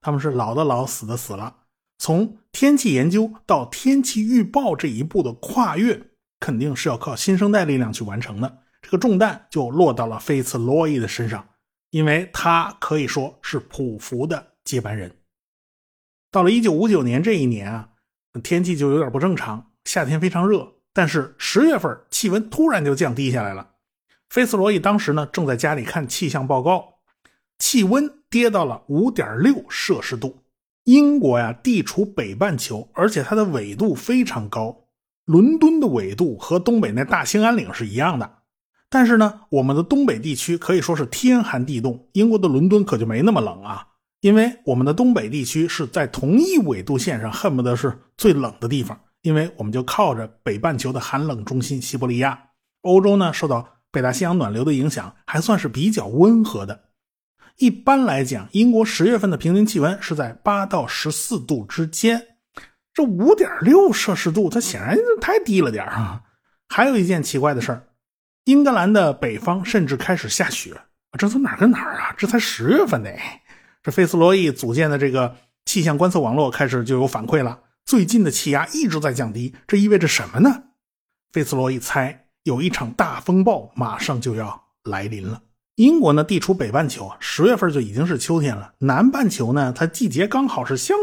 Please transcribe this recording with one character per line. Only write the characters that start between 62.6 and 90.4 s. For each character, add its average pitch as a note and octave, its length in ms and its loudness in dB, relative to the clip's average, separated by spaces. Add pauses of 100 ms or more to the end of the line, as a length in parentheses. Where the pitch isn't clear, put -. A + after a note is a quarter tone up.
这 D#4+ 120 0
五 A#3+ 320 4
点 F#4 120 0 (140)
六 D4+ 320 6
摄 - 220 -2
氏 E3+ 160 -2
度， F3+ 180 2
它 A#3 100 0
显 - 220 -6
然 C3 160 0 (240)
太 G4 220 0
低 F#3+ 180 2
了 B2+ 100 2
点 G2+ 120 -6
儿 - 80 -10
啊。 G#2 320 -6 (440)
还 A#3+ 200 2
有 C4 100 2
一 F#3 80 2
件 F3 160 0
奇 C#3 160 -4
怪 C#3+ 160 0
的 A#2+ 80 -4
事 A#2 100 -6
儿， - 180 -10 (560)
英 C#4+ 180 6
格 C#4 80 4
兰 F#3+ 200 2
的 F3+ 220 4
北 A#2 240 -4
方 F3+ 260 -2
甚 F3+ 220 0
至 C3+ 100 -2
开 F3+ 200 -2
始 - 120 -8
下 - 220 -2
雪， - 320 -10 (340)
这 G3+ 140 0
都 A#3+ 80 -2
哪 C#4 140 0
儿 - 80 -8
跟 G#3 100 6
哪 - 140 2
儿 - 160 -8
啊？ - 180 -8
这 - 80 -4
才 A#3 140 0
十 A#2+ 300 -4
月 D4+ 180 4
份 C3 160 -2
呢！ G2+ 80 -12 (720)
这 D3+ 80 -6
菲 F3+ 160 2
茨 F3+ 100 -2
罗 F3 180 6
伊 F3 140 2
组 A#2+ 240 -4
建 D3+ 160 0
的 C#3+ 80 0
这 C3+ 140 0
个 B2+ 240 -2 (300)
气 F3+ 180 -2
象 D#3 120 2
观 F3+ 140 2
测 F3+ 100 0
网 B2 160 0
络 C#3+ 140 2
开 C#3 180 -2
始 A#2+ 160 -2
就 B2+ 160 0
有 C3+ 60 2
反 A#2+ 220 -4
馈 D3+ 160 0
了， A#2+ 160 -8 (260)
最 A3 180 2
近 G#3+ 200 2
的 D3+ 80 2
气 - 180 -4
压 C#3+ 240 0
一 D4+ 140 -2
直 D#3+ 120 -2
在 C#3+ 140 -2
降 A#2+ 180 -4
低， A#2+ 220 -8 (140)
这 G#3 100 2
意 G3+ 100 4
味 G3+ 120 6
着 E3 80 2
什 - 220 -2
么 B2 100 -4
呢？ B3+ 240 4 (680)
菲 D#3 120 -2
茨 C#3 120 -4
罗 C3 160 0
伊 C3 60 -4
猜， C3 480 -4 (160)
有 C3+ 220 -2
一 F3+ 40 0
场 E3 260 -4
大 D#3+ 260 -2
风 F#3 240 2
暴 F3 320 0
马 G#2+ 240 -6
上 C3 200 -4
就 A#2+ 140 -4
要 G#2+ 300 -8 (200)
来 G2 200 -6
临 G2+ 240 -8
了。 A2 160 -10 (320)
英 D4 240 6
国 E3 140 4
呢， D3+ 100 4
地 E3 160 0
处 F#3+ 140 -2
北 C3+ 180 -2
半 C#3+ 160 0
球 G2 200 -10
啊， - 120 -16
十 - 260 0
月 A#3 120 6
份 F3 140 0
就 C#3+ 100 -2
已 G#2 100 -6
经 B2+ 140 -2
是 F3 100 -2
秋 E3 240 -2
天 C#3 160 -2
了。 G2+ 220 -16
南 C#3 320 4
半 C#4 180 0
球 B2 260 -2
呢， C3+ 220 0
它 D#3+ 120 -2
季 G3+ 200 -4
节 D#3+ 200 -2
刚 C4 200 0